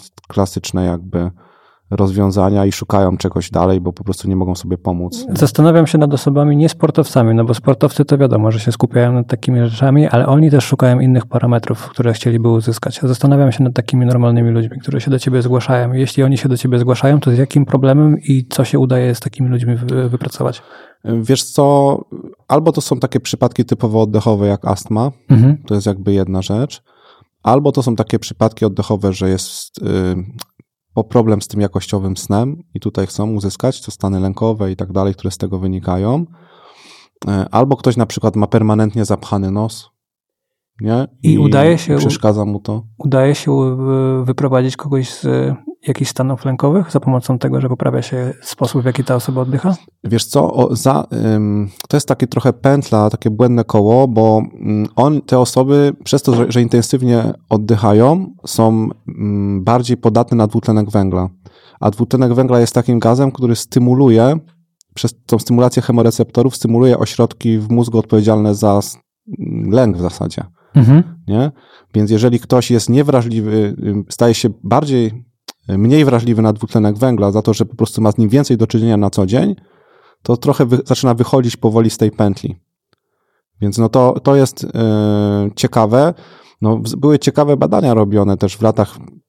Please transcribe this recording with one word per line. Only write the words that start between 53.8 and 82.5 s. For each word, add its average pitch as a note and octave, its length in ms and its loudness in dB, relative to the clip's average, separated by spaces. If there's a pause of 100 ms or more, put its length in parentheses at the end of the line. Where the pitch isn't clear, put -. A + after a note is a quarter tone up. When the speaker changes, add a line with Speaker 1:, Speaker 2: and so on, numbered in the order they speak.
Speaker 1:
bo, A2 340 4 (180)
mm, G#2+ 260 -2 (100)
on, C#3+ 240 2
te - 180 0
osoby C#3 540 2 (120)
przez - 180 0
to, C3 120 2
że, A#2 180 0
że B2 100 2
intensywnie A#2+ 720 0 (160)
oddychają, A2+ 840 2 (120)
są, A2+ 420 0 (200)
mm, G2+ 560 -4
bardziej A#2+ 320 2
podatne A#2 400 0
na A2 100 2
dwutlenek G#2+ 440 0
węgla. F#2 380 0 (520)
A G#2 100 2
dwutlenek A#2+ 440 0
węgla B2 260 4
jest A#2 140 2
takim B2 240 2
gazem, A#2+ 340 2
który A#2+ 240 0
stymuluje, B2 800 4 (580)
przez - 200 -6 (120)
tą A#2 120 0
stymulację A#2+ 440 0
chemoreceptorów A#2+ 720 0
stymuluje A#2+ 420 2
ośrodki A2+ 600 -2
w G#2+ 120 -4
mózgu A#2 280 0
odpowiedzialne G#2+ 560 2
za G2+ 240 2
s-, - 200 -6 (720)
lęk A2 260 2
w F2 40 -6
zasadzie. - 440 -6 (300)
Speaker 2:
Mhm. C#3 280 8 (260)
Speaker 1:
Nie? A#2+ 220 0 (440)
Więc G#2+ 160 0
jeżeli A#2 300 2
ktoś B2 300 0
jest A#2 200 0
niewrażliwy, A2+ 880 0 (100)
ym, G2+ 220 -2
staje A#2 260 2
się - 140 0 (160)
bardziej, B2 600 -2 (460)
y, G2 80 -2
mniej C3 260 4
wrażliwy A#2 380 2
na A2 100 2
dwutlenek G#2+ 460 0
węgla A2 340 2
za G#2+ 100 0
to, A2+ 120 0
że A2 100 -2
po A2 120 -14
prostu A2+ 260 -2
ma G#2 100 2
z - 60 -6
nim A2+ 100 2
więcej C3+ 280 2
do A2 100 0
czynienia A2+ 300 0
na G2+ 140 0
co G2 160 -2
dzień, D3+ 280 0 (680)
to A#2+ 140 0
trochę C#3 300 0
wy-, B2+ 200 2
zaczyna B2 280 0
wychodzić A#2+ 420 0
powoli A2+ 340 2
z - 80 -10
tej G#2+ 120 0
pętli. G2 460 -4 (1040)